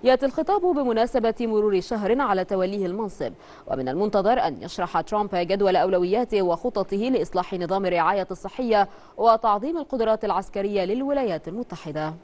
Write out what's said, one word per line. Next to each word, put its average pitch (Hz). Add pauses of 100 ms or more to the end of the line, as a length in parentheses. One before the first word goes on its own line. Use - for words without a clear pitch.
يأتي 254
الخطاب 339
بمناسبة 247
مرور 214
شهر 214
على 196
توليه 190
المنصب، 185 (340)
ومن 127
المنتظر 202
أن 135
يشرح 170
ترامب 208
جدول 185
أولوياته 190
وخططه 190
لإصلاح 196
نظام 185
الرعاية 180
الصحية 208 (300)
وتعظيم 220
القدرات 226
العسكرية 196
للولايات 247
المتحدة. 160 (100)